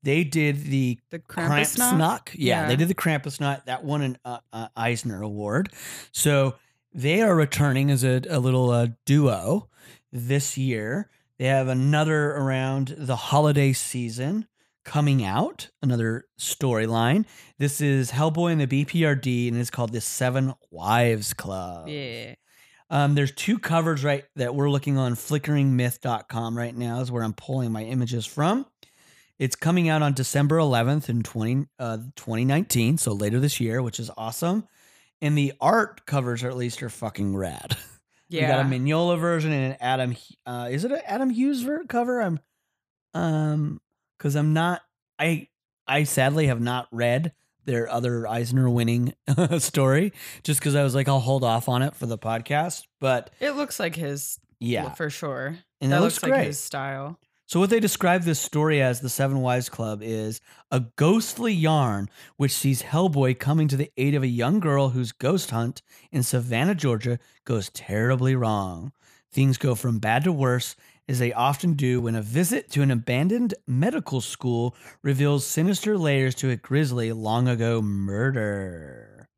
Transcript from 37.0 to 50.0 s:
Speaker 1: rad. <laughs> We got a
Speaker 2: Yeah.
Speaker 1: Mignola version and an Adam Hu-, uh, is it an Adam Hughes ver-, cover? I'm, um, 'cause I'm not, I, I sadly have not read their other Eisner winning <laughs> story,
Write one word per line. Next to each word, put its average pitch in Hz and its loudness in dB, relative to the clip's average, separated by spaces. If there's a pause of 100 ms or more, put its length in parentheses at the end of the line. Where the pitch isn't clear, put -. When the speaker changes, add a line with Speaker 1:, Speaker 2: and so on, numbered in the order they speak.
Speaker 1:
rad. 90 -6
<laughs> - -20 (440)
We 165 -4
got 139 2
a - 0
Speaker 2:
Yeah. 131 -2
Speaker 1:
Mignola 165 2
version 160 0
and 135 -2
an - -12
Adam 127 0
Hu-, - -12 (180)
uh, 123 -8
is 147 -4
it 247 -2
an 320 -4
Adam 254 -2
Hughes 254 0
ver-, 302 -4
cover? 240 -2
I'm, 170 0 (720)
um, 156 0 (380)
'cause 143 -2
I'm 151 2
not, 170 0 (360)
I, 160 0 (380)
I 143 2
sadly 143 2
have 117 0
not 120 -2
read 120 0 (320)
their 117 -2
other 117 -2
Eisner 120 2
winning 120 2 (120)
<laughs> 165 2
story, 147 2 (320)